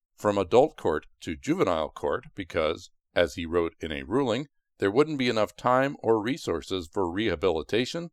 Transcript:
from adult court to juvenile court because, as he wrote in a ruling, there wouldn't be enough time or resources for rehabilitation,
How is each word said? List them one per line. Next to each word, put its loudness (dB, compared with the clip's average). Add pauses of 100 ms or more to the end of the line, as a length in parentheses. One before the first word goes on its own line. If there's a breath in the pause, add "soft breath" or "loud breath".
(160)
from 0
adult 4
court -2 (140)
to -6
juvenile -2
court -4 (100)
because, -4 (240)
as 2
he -8
wrote 0
in -6
a -6
ruling, -2 (320)
there 2
wouldn't 2
be 0
enough 0
time 2
or 2
resources -4
for 0
rehabilitation, -2